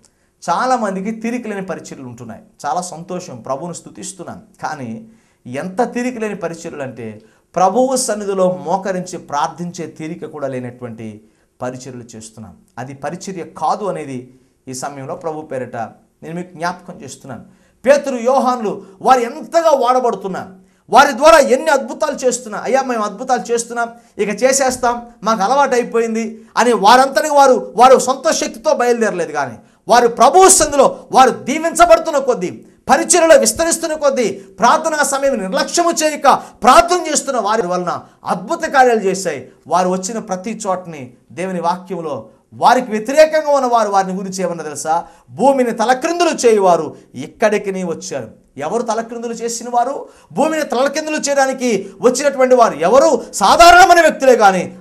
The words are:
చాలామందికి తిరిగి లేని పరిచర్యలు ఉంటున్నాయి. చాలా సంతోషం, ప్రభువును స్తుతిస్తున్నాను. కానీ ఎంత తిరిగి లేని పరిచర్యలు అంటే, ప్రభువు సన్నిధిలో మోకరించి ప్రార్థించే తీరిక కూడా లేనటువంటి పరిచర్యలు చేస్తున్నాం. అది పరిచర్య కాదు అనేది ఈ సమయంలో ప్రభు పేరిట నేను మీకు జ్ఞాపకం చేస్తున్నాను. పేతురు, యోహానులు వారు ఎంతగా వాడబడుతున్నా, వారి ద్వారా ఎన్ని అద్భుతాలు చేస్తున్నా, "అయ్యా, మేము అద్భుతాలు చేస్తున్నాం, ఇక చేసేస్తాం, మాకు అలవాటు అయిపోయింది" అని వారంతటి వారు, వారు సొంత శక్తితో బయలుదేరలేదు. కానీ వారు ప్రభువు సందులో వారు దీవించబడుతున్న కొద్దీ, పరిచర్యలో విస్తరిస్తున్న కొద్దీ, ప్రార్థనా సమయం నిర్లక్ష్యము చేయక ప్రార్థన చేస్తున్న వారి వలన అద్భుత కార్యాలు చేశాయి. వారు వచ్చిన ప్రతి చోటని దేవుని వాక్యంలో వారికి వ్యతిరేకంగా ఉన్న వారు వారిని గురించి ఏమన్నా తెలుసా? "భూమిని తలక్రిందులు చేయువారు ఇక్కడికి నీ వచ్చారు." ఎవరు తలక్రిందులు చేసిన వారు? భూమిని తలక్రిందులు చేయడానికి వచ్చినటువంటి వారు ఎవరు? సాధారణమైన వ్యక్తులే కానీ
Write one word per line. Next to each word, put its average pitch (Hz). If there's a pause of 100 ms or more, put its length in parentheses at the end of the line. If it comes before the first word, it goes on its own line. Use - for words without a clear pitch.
(500)
చాలామందికి 208
తిరిగి 226
లేని 196
పరిచర్యలు 156
ఉంటున్నాయి. 113 (240)
చాలా 160
సంతోషం, 170
ప్రభువును 139
స్తుతిస్తున్నాను. 151 (220)
కానీ 127 (380)
ఎంత 185
తిరిగి 240
లేని 208
పరిచర్యలు 165
అంటే, 113 (320)
ప్రభువు 233
సన్నిధిలో 196
మోకరించి 180
ప్రార్థించే 165
తీరిక 156
కూడా 147
లేనటువంటి 120 (380)
పరిచర్యలు 127 (120)
చేస్తున్నాం. 110 (220)
అది 131
పరిచర్య 165
కాదు 202
అనేది 139 (300)
ఈ 131
సమయంలో 143
ప్రభు 156
పేరిట 127 (460)
నేను 160
మీకు 180
జ్ఞాపకం 170
చేస్తున్నాను. 127 (420)
పేతురు, 277
యోహానులు 240 (200)
వారు 247
ఎంతగా 311
వాడబడుతున్నా, 233 (360)
వారి 269
ద్వారా 311
ఎన్ని 262
అద్భుతాలు 285
చేస్తున్నా, 233
"అయ్యా, 240
మేము 240
అద్భుతాలు 226
చేస్తున్నాం, 233 (280)
ఇక 202
చేసేస్తాం, 254 (160)
మాకు 185
అలవాటు 247
అయిపోయింది" 226 (120)
అని 233
వారంతటి 262
వారు, 277
వారు 247
సొంత 269
శక్తితో -
బయలుదేరలేదు. 214
కానీ 131 (300)
వారు 240
ప్రభువు 277
సందులో 285
వారు 254
దీవించబడుతున్న 330
కొద్దీ, 190 (240)
పరిచర్యలో 320
విస్తరిస్తున్న 320
కొద్దీ, 254
ప్రార్థనా 302
సమయం 277
నిర్లక్ష్యము 311
చేయక 302
ప్రార్థన 330
చేస్తున్న 262
వారి 208
వలన 180 (240)
అద్భుత 208
కార్యాలు 254
చేశాయి. 185 (140)
వారు 175
వచ్చిన 185
ప్రతి 190
చోటని 165 (180)
దేవుని 180
వాక్యంలో 165 (260)
వారికి 214
వ్యతిరేకంగా 294
ఉన్న 277
వారు 233
వారిని 190
గురించి 190
ఏమన్నా 170
తెలుసా? 156 (260)
"భూమిని 247
తలక్రిందులు 262
చేయువారు 190 (180)
ఇక్కడికి 202
నీ 185
వచ్చారు." 156 (260)
ఎవరు 170
తలక్రిందులు 226
చేసిన 233
వారు? 240 (240)
భూమిని 302
తలక్రిందులు 285
చేయడానికి 254
వచ్చినటువంటి 254
వారు 220
ఎవరు? 240
సాధారణమైన 339
వ్యక్తులే 269
కానీ 190